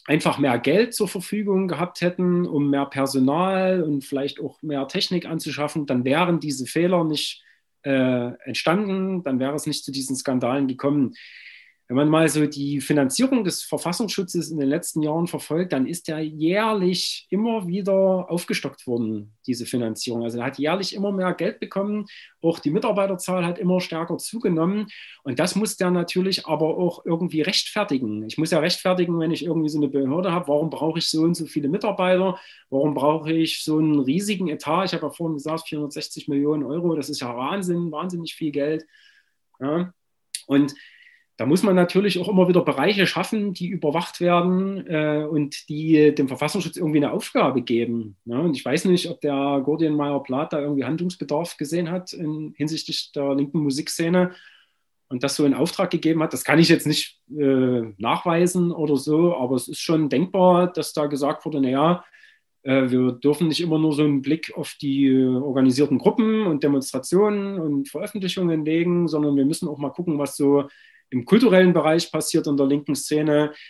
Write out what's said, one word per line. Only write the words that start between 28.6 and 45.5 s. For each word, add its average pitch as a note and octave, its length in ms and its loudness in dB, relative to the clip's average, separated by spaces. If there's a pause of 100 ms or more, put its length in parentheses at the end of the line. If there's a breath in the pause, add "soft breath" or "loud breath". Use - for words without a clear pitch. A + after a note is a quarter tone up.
wenn D#3+ 120 0
ich D3+ 140 -4
irgendwie D#3+ 240 0
so D#3 80 -2
eine D3 100 2
Behörde C#3+ 460 0
habe, F3 160 -2
warum D3 200 2
brauche D#3 300 -2
ich - 100 -2
so D#3 120 0
und E3 140 2
so D#3+ 100 -6
viele C#3+ 240 -4
Mitarbeiter, F#3 680 0 (320 loud breath)
warum C#3 260 0
brauche D3+ 360 2
ich D#3+ 320 0
so D#3 140 0
einen D#3 240 4
riesigen F#3 480 0
Etat? D#3 340 -2
Ich F3+ 100 -2
habe D#3 120 -4
ja C#3+ 40 -4
vorhin D#3+ 280 -6
gesagt, D3+ 320 -6
vierhundertsechzig D3 580 -8
Millionen C#3+ 380 0
Euro, E3 300 -2
das C#3+ 140 -6
ist C#3+ 120 -8
ja A#2+ 120 -6
Wahnsinn, E3+ 600 -4
wahnsinnig E3+ 420 -8
viel D#3 160 -4
Geld. D3 340 -2 (760 soft breath)
Ja. E3+ 320 -4 (540)
Und C#3+ 280 2 (640 loud breath)
da A2 60 -2
muss E3 160 4
man G3 140 4
natürlich F3+ 420 2
auch F3+ 120 -4
immer F#3 180 6
wieder F3+ 180 4
Bereiche E3+ 400 2
schaffen, G3+ 480 -2
die F3+ 140 -8
überwacht E3 540 -4
werden, F3+ 680 2
äh, D3+ 360 0
und D3+ 460 -4